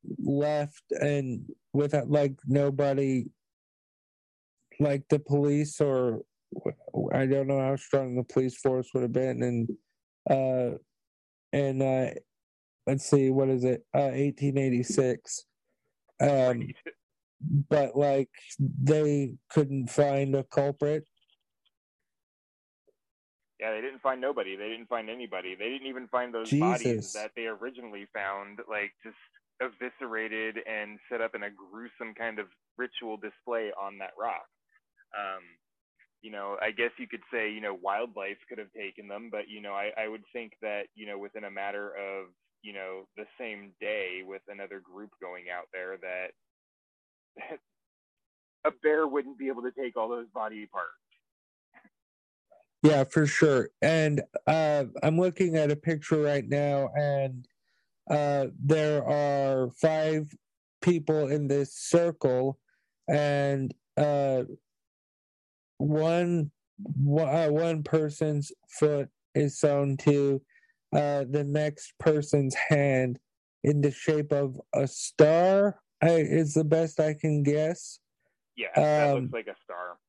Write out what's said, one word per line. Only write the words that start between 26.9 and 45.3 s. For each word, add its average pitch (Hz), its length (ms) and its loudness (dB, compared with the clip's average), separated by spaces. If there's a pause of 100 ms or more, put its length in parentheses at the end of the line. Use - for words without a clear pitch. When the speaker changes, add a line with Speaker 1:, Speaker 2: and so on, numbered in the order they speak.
Speaker 2:
that 107 220 -10
they 113 120 -8
originally 110 680 -12
found, 101 460 -8 (100)
like, 104 220 -6 (120)
just 110 120 -18 (460)
eviscerated 110 960 -8 (100)
and 107 320 -10 (100)
set 117 120 -6
up 113 140 -4
in 104 80 -8
a 101 60 -10
gruesome 107 640 -16
kind 113 260 -8
of 101 80 -10 (300)
ritual 120 380 -10
display 107 640 -8
on 98 200 -10
that 95 200 -12
rock. 101 260 -6 (720)
Um, 95 260 -8 (840)
you 110 60 -14
know, 101 280 -8
I 107 120 -2
guess 117 260 -2
you 123 100 -14
could - 240 -16
say, 110 200 -4
you 107 100 -12
know, 101 160 -6 (100)
wildlife 101 520 -6 (100)
could - 80 -14
have 104 160 -16
taken 101 340 -14
them, 107 240 -14
but, 104 160 -8
you 107 140 -16
know, 101 120 -12
I, 101 220 -6
I 110 120 -6
would 110 160 -12 (100)
think 117 200 -14 (100)
that, 104 220 -6 (100)
you 107 100 -18
know, 104 140 -12
within 101 240 -14
a 101 80 -12
matter 101 380 -8
of, 98 400 -10 (340)
you 104 100 -16
know, 95 200 -10 (220)
the 104 120 -14 (120)
same 104 400 -14
day 95 460 -6
with 95 220 -14
another 98 320 -14
group 92 320 -20 (100)
going 90 240 -14 (100)